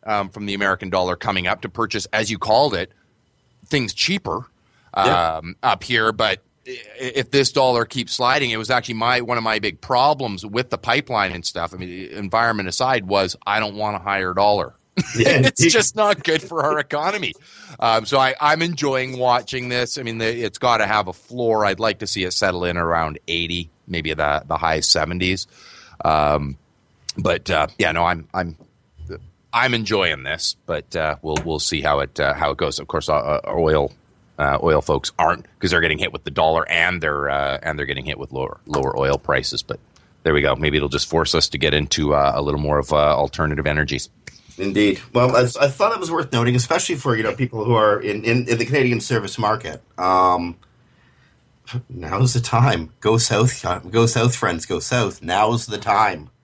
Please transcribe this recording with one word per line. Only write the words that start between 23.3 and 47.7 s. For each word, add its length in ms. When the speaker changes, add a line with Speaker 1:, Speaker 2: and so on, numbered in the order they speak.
Speaker 1:
maybe 280
the, 320
the 100
high 240
seventies. 680
Um, 540
but, 320
uh, 160
yeah, 160
no, 140
I'm, 260
I'm, 240
I'm 220
enjoying 480
this, 420
but, 320
uh, 240
we'll, 240
we'll 140
see 240
how 180
it, 180
uh, 140
how 200
it 40
goes. 220
Of 100
course, 220
uh, 60
uh, 320
oil, 440
uh, 240
oil 180
folks 380
aren't, 260
'cause 140
they're 100
getting 160
hit 140
with 120
the 60
dollar 400
and 320
they're, 260
uh, 340
and 160
they're 80
getting 200
hit 120
with 140
lower, 320
lower 340
oil 200
prices. 440
But 160
there 100
we 80
go. 160
Maybe 220
it'll 100
just 200
force 260
us 160
to 80
get 160
into, 400
uh, 200
a 60
little 200
more 180
of, 160
uh, 20
alternative 680
energies. 420
Speaker 2:
Indeed. 440
Well, 240
I, 60
I 260
thought 240
it 80
was 100
worth 220
noting, 240
especially 380
for, 200
you 80
know, 120
people 300
who 100